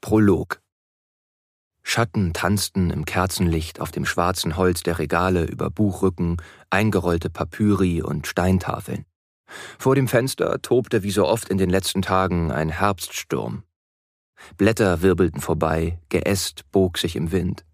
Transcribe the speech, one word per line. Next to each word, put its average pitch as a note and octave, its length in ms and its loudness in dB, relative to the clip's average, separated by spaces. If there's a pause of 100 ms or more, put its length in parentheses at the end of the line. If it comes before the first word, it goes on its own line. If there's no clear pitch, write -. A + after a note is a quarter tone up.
Prolog. G#2 600 2 (1200)
Schatten G#2 500 0
tanzten F#2 560 0
im D#2 160 -4
Kerzenlicht F2 760 -2
auf D2 120 -6
dem D2+ 140 -4
schwarzen E2+ 520 -2
Holz F2+ 260 2
der E2+ 160 -2
Regale E2+ 460 0
über - 240 -6
Buchrücken, F2+ 640 0 (340)
eingerollte F2+ 600 0
Papyri F2+ 720 0
und D2+ 260 -6
Steintafeln. - 760 -2 (760)
Vor C3 160 4
dem C3+ 140 2
Fenster - 520 0
tobte A#2+ 400 2
wie G2 100 -4
so F#2+ 140 2
oft A2 220 0
in G2 100 0
den F#2 120 2
letzten F#2+ 320 0
Tagen F2+ 500 0
ein D#2+ 160 -2
Herbststurm. D#2 960 -4 (920)
Blätter G2 440 2
wirbelten F2+ 380 4
vorbei, D#2+ 580 -2 (120)
Geäst - 640 -2
bog F#2 240 2
sich E2+ 180 -4
im E2 160 -4
Wind. F2+ 320 -2 (100)